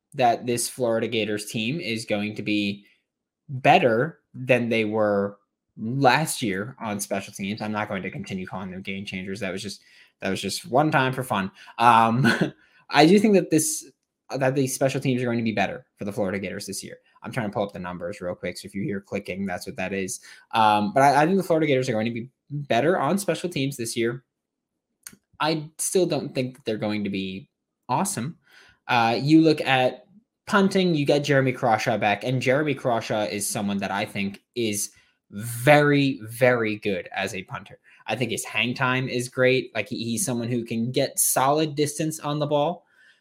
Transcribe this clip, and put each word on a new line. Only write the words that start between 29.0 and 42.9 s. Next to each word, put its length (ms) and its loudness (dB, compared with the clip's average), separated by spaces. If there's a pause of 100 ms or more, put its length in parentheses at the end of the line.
you 200 8
look 220 4
at 440 2 (400)
punting, 480 4
you 120 0
get 180 4
Jeremy 280 4
Crawshaw 440 2
back, 280 0
and 180 0
Jeremy 320 2
Crawshaw 480 -2
is 260 -4
someone 300 -2
that 120 -4
I 140 -2
think 380 -6 (120)
is 360 -2 (400)
very, 920 4
very 520 2
good 380 -4
as 200 -4
a 100 -10
punter. 340 -16 (280)
I 100 -4
think 160 -2
his 120 -4
hang 300 -2
time 340 0
is 200 -4
great. 460 2
Like, 140 -4
he, 140 -6
he's 220 -2
someone 240 -4
who 160 -2
can 260 -4
get 300 -2
solid 560 0
distance 420 -2
on 220 -4
the 60 -2
ball, 380 -2 (360)